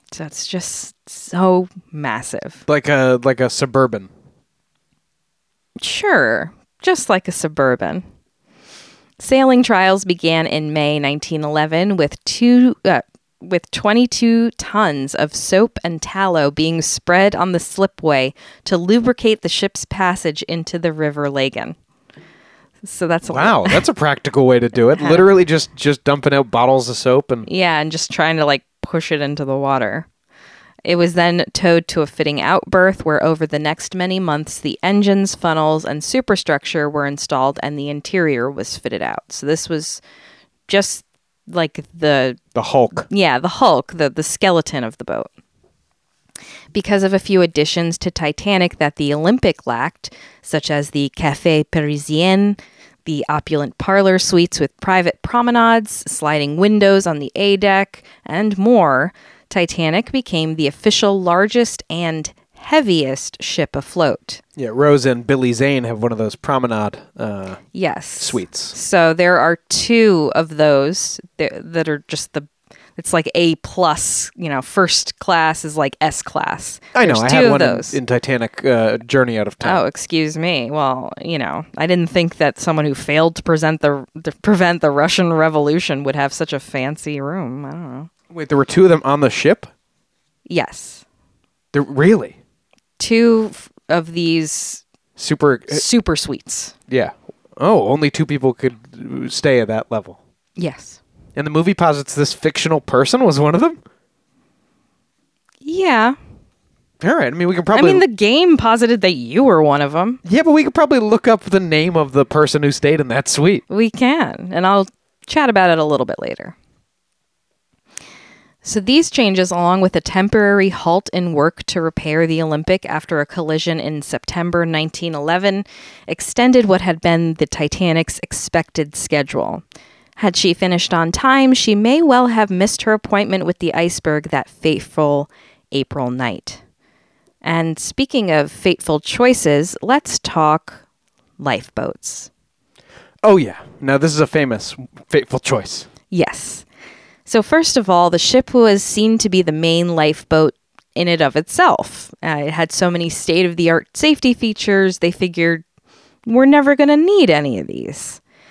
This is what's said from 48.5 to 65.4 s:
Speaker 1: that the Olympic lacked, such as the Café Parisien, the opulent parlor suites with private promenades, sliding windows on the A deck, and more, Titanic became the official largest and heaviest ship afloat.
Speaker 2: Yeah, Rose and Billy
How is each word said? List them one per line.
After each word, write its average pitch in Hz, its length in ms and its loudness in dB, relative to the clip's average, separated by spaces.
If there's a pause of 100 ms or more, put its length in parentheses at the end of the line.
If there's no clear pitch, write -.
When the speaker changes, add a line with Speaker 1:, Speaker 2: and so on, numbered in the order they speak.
Speaker 1:
that 147 200 -2
the 143 140 -2
Olympic 165 540 0
lacked, 123 480 -6 (300)
such - 260 -6
as 147 220 -2
the 143 260 -2
Café 151 480 0
Parisien, 165 920 0 (460)
the 151 240 -4
opulent 147 480 -4
parlor 190 420 2
suites 175 400 0
with - 220 -2
private 185 420 0
promenades, 233 880 0
sliding 147 460 -2
windows 196 500 4
on 156 120 -4
the 139 160 -10
A 202 220 0
deck, 196 460 0 (220)
and 202 320 -4
more, 185 560 4 (340)
Titanic 170 640 -2
became 160 440 -4
the 156 100 -2
official 196 560 0
largest 202 640 0
and 160 460 -6 (220)
heaviest 170 880 -2
ship - 320 -4
afloat. - 680 -4 (140)
Speaker 2:
Yeah, 123 180 -8
Rose 143 320 4
and 120 200 0
Billy 127 280 0